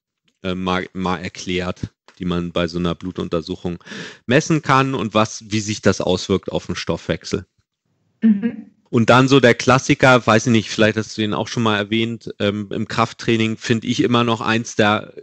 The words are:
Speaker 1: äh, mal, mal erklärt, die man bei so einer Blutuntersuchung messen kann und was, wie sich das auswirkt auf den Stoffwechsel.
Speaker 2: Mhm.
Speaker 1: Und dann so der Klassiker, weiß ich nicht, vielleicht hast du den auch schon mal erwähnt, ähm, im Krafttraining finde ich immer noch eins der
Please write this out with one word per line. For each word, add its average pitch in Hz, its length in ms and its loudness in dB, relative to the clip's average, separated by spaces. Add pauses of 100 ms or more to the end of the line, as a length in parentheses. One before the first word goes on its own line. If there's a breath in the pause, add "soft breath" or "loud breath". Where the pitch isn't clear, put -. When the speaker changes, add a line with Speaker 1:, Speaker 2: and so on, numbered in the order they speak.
(420)
Speaker 1:
äh, 92 120 -4
mal, 92 400 -4
mal 92 240 -4
erklärt, 90 720 -8 (300)
die 92 60 -10
man 87 280 -4
bei 87 160 -2
so 85 100 -8
einer 87 160 -2
Blutuntersuchung 90 920 -8 (400 loud breath)
messen 151 380 2
kann 135 320 2
und 107 180 -4
was, 107 380 -2
wie 107 100 -2
sich 104 220 -6
das 98 180 2
auswirkt 92 520 -2
auf 82 140 -6
den 90 100 -8
Stoffwechsel. - 680 -6 (800)
Speaker 2:
Mhm. 220 480 -2 (200)
Speaker 1:
Und 113 200 2
dann 127 180 6
so 135 100 6
der 120 160 6
Klassiker, 127 720 4
weiß 110 200 4
ich 127 60 2
nicht, 110 180 0
vielleicht 107 260 2
hast - 220 -6
du - 20 -4
den 104 140 -4
auch 110 140 -4
schon - 140 -6
mal 110 140 0
erwähnt, 113 600 -4
ähm, 104 320 -2
im 110 180 -6
Krafttraining 113 680 0
finde 113 280 -2
ich 117 160 0
immer 120 220 2
noch 117 160 -2
eins 113 360 -4
der 104 360 0 (100)